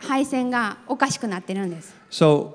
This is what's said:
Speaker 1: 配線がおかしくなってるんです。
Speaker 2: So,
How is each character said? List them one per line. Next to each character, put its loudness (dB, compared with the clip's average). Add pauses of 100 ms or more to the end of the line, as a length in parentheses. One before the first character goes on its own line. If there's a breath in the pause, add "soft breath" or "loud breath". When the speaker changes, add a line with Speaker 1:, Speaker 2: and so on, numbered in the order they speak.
Speaker 1:
配 0
線 -2
が -2 (100)
お -4
か 2
し -4
く -6
な -4
っ -10
て -8
る -4
ん -4
で -10
す。 -20 (140)
Speaker 2:
So, 4